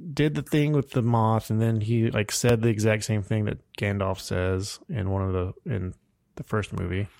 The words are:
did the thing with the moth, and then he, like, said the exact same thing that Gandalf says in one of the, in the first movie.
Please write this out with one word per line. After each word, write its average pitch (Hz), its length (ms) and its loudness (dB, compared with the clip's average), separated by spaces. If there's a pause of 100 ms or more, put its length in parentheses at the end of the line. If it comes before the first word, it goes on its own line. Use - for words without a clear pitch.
(140)
did 147 200 2
the 147 80 -4
thing 151 300 2
with 143 180 0
the 127 120 0
moth, 110 480 2
and 110 100 2
then 113 200 2
he, 113 300 2
like, 104 220 0
said 120 300 2
the 117 80 4
exact 107 340 2
same 107 180 0
thing 107 220 0
that 107 140 -2 (200)
Gandalf 98 400 -2
says 95 680 -2
in 98 220 -4
one 98 120 0
of 95 100 -2
the, 92 400 -4
in 92 220 -4 (400)
the - 80 -12
first 107 300 -4
movie. 92 340 -4 (120)